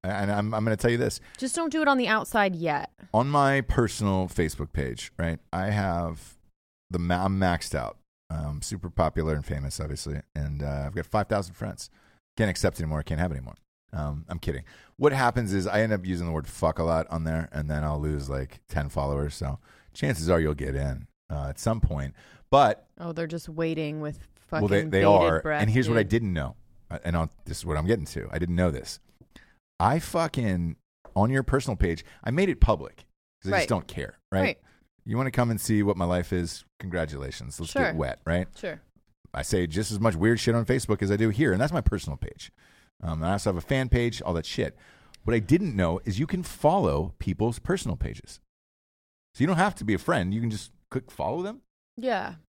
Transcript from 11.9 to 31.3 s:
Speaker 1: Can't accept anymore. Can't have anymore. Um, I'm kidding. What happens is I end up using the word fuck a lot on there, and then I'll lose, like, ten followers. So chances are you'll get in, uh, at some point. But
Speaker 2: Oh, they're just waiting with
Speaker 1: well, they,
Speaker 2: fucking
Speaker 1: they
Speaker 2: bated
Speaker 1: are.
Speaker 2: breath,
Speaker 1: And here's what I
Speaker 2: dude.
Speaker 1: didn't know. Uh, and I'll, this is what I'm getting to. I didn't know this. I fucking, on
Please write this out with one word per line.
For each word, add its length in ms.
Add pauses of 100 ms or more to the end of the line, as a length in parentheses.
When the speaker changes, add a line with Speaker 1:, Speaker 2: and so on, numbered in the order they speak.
Speaker 1:
Can't 140
accept 300
anymore. 220
Can't 180
have 120
anymore. 220 (380)
Um, 360
I'm 100
kidding. 240 (340)
What 160
happens 400
is 140
I 140
end 120
up 140
using 200
the 60
word 140
fuck 320
a 60
lot 260
on 140
there, 280
and 160
then 140
I'll 180
lose, 300
like, 380
ten 200
followers. 460
So 240 (340)
chances 380
are 100
you'll 140
get 220
in, 320 (240)
uh, 160
at 100
some 220
point. 340 (360)
But 360 (140)
Speaker 2:
Oh, 120
they're 140
just 220
waiting 520
with 200 (320)
Speaker 1:
well, 160
they, 100
Speaker 2:
fucking 120
Speaker 1:
they 100
Speaker 2:
bated 60 (260)
Speaker 1:
are. 100
Speaker 2:
breath, 200
Speaker 1:
And 80
here's 180
what 100
I 60
Speaker 2:
dude. 60
Speaker 1:
didn't 220
know. 220 (360)
Uh, 140
and 120
I'll, 140 (140)
this 140
is 80
what 100
I'm 100
getting 200
to. 240
I 80
didn't 180
know 140
this. 300 (800)
I 200
fucking, 760 (380)
on 160